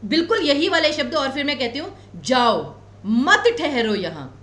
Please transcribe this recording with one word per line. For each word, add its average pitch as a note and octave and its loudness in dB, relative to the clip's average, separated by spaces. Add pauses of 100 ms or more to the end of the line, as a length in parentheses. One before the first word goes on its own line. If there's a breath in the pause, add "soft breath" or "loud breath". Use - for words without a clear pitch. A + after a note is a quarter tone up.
बिल्कुल E4 0
यही D4+ 2
वाले D#4+ 2
शब्द, D4+ -4
और C4+ 0
फिर C#4+ -4
मैं C#4+ -4
कहती B3 -4
हूँ, E4 -14
जाओ A#3 0 (300)
मत C#4 4 (160)
ठहरो A#3+ 0
यहां। D#3+ -6 (160)